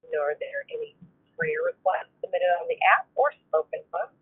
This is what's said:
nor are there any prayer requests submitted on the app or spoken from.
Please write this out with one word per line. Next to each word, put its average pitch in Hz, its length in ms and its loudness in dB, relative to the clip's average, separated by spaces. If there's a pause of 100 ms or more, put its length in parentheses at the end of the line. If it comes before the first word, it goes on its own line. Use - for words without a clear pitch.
nor 147 240 -2
are - 80 -8
there 554 320 -8
any 453 240 -8 (400)
prayer 156 320 -2
requests - 400 -2 (160)
submitted 180 320 0
on 165 80 -6
the 165 160 -4 (160)
app - 160 -2
or 277 160 4 (160)
spoken - 480 -2
from. 180 160 -6 (120)